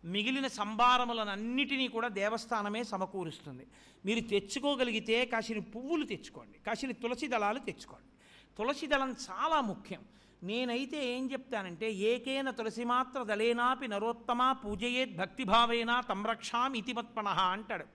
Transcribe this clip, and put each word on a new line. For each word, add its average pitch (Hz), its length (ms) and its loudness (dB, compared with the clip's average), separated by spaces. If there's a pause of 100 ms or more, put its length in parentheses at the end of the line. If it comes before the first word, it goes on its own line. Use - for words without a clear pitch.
మిగిలిన 233 420 0
సంభారములనన్నిటినీ 240 1400 2
కూడా 226 200 -2
దేవస్థానమే 214 760 -2
సమకూరుస్తుంది. 180 840 -6 (380)
మీరు 220 140 2
తెచ్చుకోగలిగితే 233 1040 2
కాసిన 226 340 -2
పువ్వులు 269 460 -2
తెచ్చుకోండి, - 540 -10
కాసిన 240 320 -4
తులసి 240 360 -2
దళాలు 226 320 2
తెచ్చుకోండి. - 480 -10 (500)
తులసి 277 300 -2
దళం 269 240 2
చాలా 269 500 0
ముఖ్యం. 190 400 -6 (420)
నేనైతే 247 600 -2
ఏం 247 260 -4
చెప్తానంటే, 220 600 -4
"ఏకేన 247 580 0
తులసి 220 340 -4
మాత్ర 254 400 2
దళేనాపి 233 640 2
నరోత్తమ 233 640 2
పూజయేద్ 240 680 -2
భక్తిభావేన 233 920 4
తం 202 160 0
రక్షామి 233 520 0
ఇతి 233 160 -4
మత్పణః" 226 340 -4
అంటాడు 190 680 0